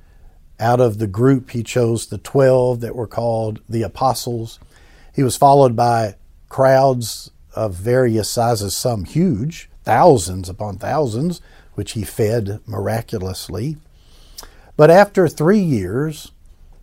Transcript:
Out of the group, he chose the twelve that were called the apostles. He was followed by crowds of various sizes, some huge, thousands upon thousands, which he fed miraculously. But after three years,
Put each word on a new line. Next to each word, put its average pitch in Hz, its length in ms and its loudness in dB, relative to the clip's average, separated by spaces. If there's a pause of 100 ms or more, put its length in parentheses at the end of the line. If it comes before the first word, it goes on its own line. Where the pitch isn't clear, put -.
(580)
Out 120 220 2
of 113 160 2
the 110 100 -4
group, 120 440 2
he 117 120 -6
chose 117 440 -2
the 107 100 -12
twelve 127 640 2
that 117 160 -10
were 117 100 -6
called 113 640 -4
the 113 140 -4
apostles. 117 760 -4 (560)
He 143 80 0
was 123 140 0
followed 139 400 6
by 113 380 0 (340)
crowds 131 840 0 (240)
of 107 200 -6
various 110 560 0
sizes, 113 440 -2
some 113 300 -4
huge, 156 640 -4 (140)
thousands 95 680 2
upon 101 260 -10
thousands, 139 640 -4 (340)
which - 180 -10
he 104 120 -6
fed 107 600 -4
miraculously. 101 1120 -8 (1000)
But 151 140 8
after 190 360 6
three 170 320 2
years, 139 760 -4 (500)